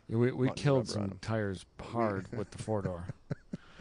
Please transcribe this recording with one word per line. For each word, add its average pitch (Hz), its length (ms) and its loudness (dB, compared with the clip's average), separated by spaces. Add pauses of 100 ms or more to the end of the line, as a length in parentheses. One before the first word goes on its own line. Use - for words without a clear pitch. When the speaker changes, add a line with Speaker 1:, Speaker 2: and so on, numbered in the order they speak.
Speaker 1:
Yeah, 113 100 0
we, 123 140 6
we 127 140 2
Speaker 2:
mountain - 180 0
Speaker 1:
killed 139 140 6 (120)
Speaker 2:
rubber - 100 -2
on - 80 0
Speaker 1:
some 95 60 -4
Speaker 2:
'em. 92 100 -12
Speaker 1:
tires 104 420 -2 (140)
Speaker 2:
We - 80 -10
Speaker 1:
hard 104 440 0
Speaker 2:
<laughs> 117 60 -6
Speaker 1:
with 101 140 -6
the - 80 -14
four-door. 95 460 -2 (760)